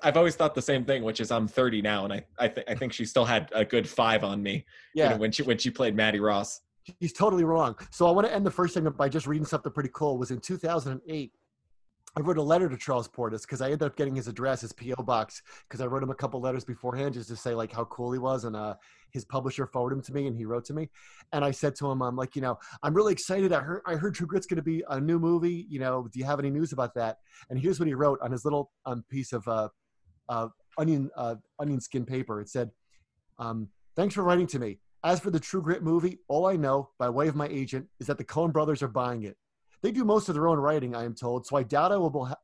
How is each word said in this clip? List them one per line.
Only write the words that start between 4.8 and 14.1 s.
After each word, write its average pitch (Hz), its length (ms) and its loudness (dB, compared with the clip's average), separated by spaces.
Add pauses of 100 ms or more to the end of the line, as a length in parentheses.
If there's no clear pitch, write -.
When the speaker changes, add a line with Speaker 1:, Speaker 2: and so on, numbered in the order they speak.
Speaker 1:
you 156 80 4
Speaker 2:
Yeah. 139 80 6
Speaker 1:
know, 107 60 0
when 107 140 2
she, 147 120 -2
when 120 160 2
she 131 100 0
played 117 260 0
Maddie 107 240 4
Ross. 104 420 0 (380)
Speaker 2:
He's 170 140 -2
totally 190 300 4
wrong. 160 320 2 (160)
So 175 160 4
I 170 40 8
wanna 202 180 4
end 202 180 0
the 170 40 0
first 175 220 0
segment 156 240 0
by 143 120 4
just 143 180 -2
reading 151 180 0
something 151 260 -2
pretty 139 220 -4
cool. 147 220 0
It 123 40 -4
was 123 120 -4
in 123 100 -4
two 185 160 -6
thousand 160 360 -2
and 127 140 -8
eight. 151 260 -8 (840)
I - 20 -2
wrote 156 180 2
a 156 60 2
letter 170 240 6
to 131 80 -2
Charles 120 320 -2
Portis 110 400 -4
'cause 127 140 -6
I 131 60 0
ended 147 160 0
up 139 120 -2
getting 139 200 -2